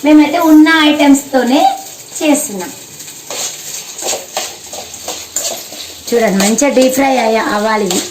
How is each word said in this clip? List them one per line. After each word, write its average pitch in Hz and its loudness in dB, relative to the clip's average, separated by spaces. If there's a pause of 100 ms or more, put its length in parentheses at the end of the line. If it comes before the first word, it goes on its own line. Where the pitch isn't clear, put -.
మేమైతే 302 6 (120)
ఉన్న 311 8 (220)
ఐటమ్స్తోనే 277 2 (580)
చేస్తున్నాం. 214 -2 (3500)
చూడండి, 220 0
మంచిగా 226 2
డీప్ 254 2
ఫ్రై 269 2 (120)
అయ్యా-, 220 0
అవ్వాలి 208 -2
ఇవి 170 -2